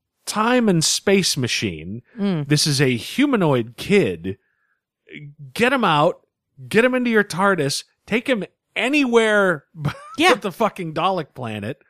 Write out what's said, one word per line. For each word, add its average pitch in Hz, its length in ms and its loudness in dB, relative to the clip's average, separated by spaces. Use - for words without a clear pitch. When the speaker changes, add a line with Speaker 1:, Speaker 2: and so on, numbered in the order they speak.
Speaker 1:
time 233 420 0
and 170 160 4
space - 540 0
machine. 101 640 -4
Speaker 2:
Mm. 180 320 -2
Speaker 1:
This 147 180 2
is 143 140 0
a 131 160 2
humanoid 156 800 0
kid. 95 600 0
Get 247 200 2
him 254 100 2
out, 160 380 2
get 220 180 4
him 254 80 2
into 247 160 0
your 220 140 4
tardis, 175 600 0
take 226 220 -4
him 233 160 0
anywhere 220 880 2
<laughs> - 420 -8
Speaker 2:
Yeah. 339 160 4
Speaker 1:
but - 80 -2
the 196 100 -6
fucking 185 420 -4
Dalek 170 400 -2
planet. 110 560 -8